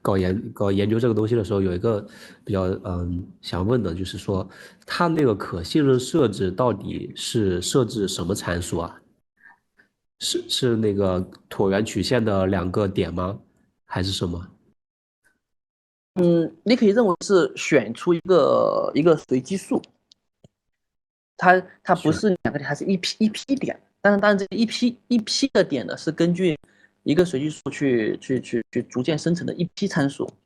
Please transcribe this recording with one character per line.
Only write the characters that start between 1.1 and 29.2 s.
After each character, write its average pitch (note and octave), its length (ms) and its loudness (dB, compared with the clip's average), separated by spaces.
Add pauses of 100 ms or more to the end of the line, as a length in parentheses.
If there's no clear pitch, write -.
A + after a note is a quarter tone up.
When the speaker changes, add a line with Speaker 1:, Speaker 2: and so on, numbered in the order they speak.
Speaker 1:
东 G#2+ 160 0
西 A#2+ 80 0
的 A2 80 0
时 G2+ 80 -4
候， G2 80 0
有 F#2 140 0
一 F2+ 40 -4
个 G#2 260 -2 (380)
比 - 120 -6
较， F#2+ 80 0 (220)
嗯， F2 420 -4 (160)
想 F2+ 240 -4
问 A#2+ 160 2
的， F2 120 -4
就 F#2 80 -6
是 - 140 -10
说， F#2 320 -4 (380)
它 - 220 -2
那 D#3 140 0
个 A#2 120 4
可 F#2 280 -8
信 D3 240 0
任 C3 140 4
设 C#3+ 260 2
置 G2 240 -2
到 A#2+ 220 0
底 - 420 -8
是 G#2+ 460 -2
设 C3+ 240 2
置 G#2+ 240 -4
什 F#2 180 -6
么 F#2+ 80 0
参 F2 260 -4
数 F#2+ 180 -4
啊？ E2+ 200 -8 (1200)
是， - 300 -4
是 A#2+ 280 0
那 G#2+ 180 0
个 F#2 280 0 (280)
椭 G2+ 180 0
圆 G2 160 2
曲 G#2+ 180 -4
线 A#2+ 220 2
的 G2 220 2
两 F#2 260 0
个 G#2 160 0
点 F#2+ 240 -2
吗？ F#2 260 -4 (460)
还 - 180 -4
是 F#2+ 80 -2
什 F#2+ 160 -4
么？ F2 220 -8 (1700)
Speaker 2:
嗯， E3+ 500 2
你 A#3 100 4
可 A#3+ 120 4
以 - 20 8
认 A3+ 160 4
为 F3+ 160 2
是 F3 340 4
选 A#2 380 0
出 F3 220 0
一 E3 60 -2
个， B2 760 2
一 C#3+ 80 2
个 E3+ 120 6
随 C3+ 240 -2
机 C3 160 -4
数。 - 280 -4 (1500)
它， F3+ 260 6 (200)
它 - 120 2
不 D#3+ 160 0
是 G3 320 2
两 A2+ 80 -2
个 C#3+ 80 -6
点， - 20 -4
Speaker 1:
是。 C#3 40 -12
Speaker 2:
它 D3 100 -4
是 - 120 -8
一 F#3+ 100 2
批， - 220 -6
一 A3 100 4
批 - 260 -4
点。 - 240 -6 (220)
但 G3+ 140 6
是， G3 60 2
但 G#3 120 4
是 G3 60 2
这 G3 80 -2
个 F#3 100 -6
一 A3+ 80 2
批， A#3 320 -2 (120)
一 A#3+ 100 2
批 A3 300 -2
的 G3 140 4
点 D#3 220 0
呢， - 120 -6
是 - 160 -4
根 E3+ 200 2
据 E3+ 240 0 (460)
一 C#3+ 120 0
个 F3+ 100 4
随 D3+ 160 -2
机 D3+ 100 -2
数 - 180 -10
去， A#2+ 500 0
去， B2+ 220 -4
去， - 300 -6
去 A#2+ 140 -4
逐 - 180 -6
渐 D#3 160 0
生 E3+ 160 0